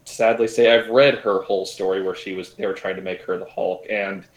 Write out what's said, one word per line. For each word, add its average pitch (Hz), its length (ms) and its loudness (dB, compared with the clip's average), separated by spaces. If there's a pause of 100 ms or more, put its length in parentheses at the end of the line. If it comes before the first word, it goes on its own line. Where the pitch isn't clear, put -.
sadly 113 420 2
say 117 260 4
I've 113 140 2
read 131 280 6
her 98 260 0
whole 95 240 -2
story 95 360 -2
where 92 140 -4
she 95 200 -10
was, 92 180 -10
they - 120 -8
were 95 80 -4
trying 92 220 -6
to 92 60 -10
make 92 220 -8
her 92 140 -4
the 92 80 -10
Hulk, 92 440 -4
and 98 340 -4 (140)